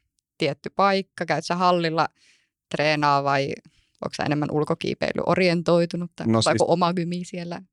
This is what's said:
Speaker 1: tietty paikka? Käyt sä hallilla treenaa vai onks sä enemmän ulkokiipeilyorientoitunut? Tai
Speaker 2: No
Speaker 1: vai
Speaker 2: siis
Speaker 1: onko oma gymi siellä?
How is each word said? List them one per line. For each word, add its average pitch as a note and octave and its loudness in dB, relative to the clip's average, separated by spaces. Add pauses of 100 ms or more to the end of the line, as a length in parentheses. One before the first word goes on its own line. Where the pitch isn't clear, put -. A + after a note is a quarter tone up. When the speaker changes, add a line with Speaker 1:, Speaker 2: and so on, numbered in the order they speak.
(380)
Speaker 1:
tietty D3+ -4
paikka? G3 0
Käyt D#3+ -2
sä F3 -4
hallilla E3+ 2 (640)
treenaa D3 2
vai C#3 0 (540)
onks - -8
sä - -2
enemmän D3 -2
ulkokiipeilyorientoitunut? E3+ 0
Tai - -6
Speaker 2:
No A2+ 4
Speaker 1:
vai A2 4
Speaker 2:
siis D#3+ 2
Speaker 1:
onko E3 4
oma F3 2
gymi F3 -4
siellä? F3 -10 (100)